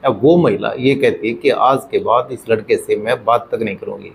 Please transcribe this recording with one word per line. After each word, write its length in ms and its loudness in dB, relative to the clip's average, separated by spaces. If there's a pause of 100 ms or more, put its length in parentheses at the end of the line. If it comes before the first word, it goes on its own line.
अब 180 0
वो 140 6
महिला 420 2
ये 160 2
कहती 340 0
है 60 -2
कि 160 0
आज 300 2 (100)
के 100 0
बाद 320 0
इस 180 -14
लड़के 260 0
से 200 -2
मैं 280 -4
बात 280 0
तक 100 -4
नहीं 140 -4
करूँगी। 380 -12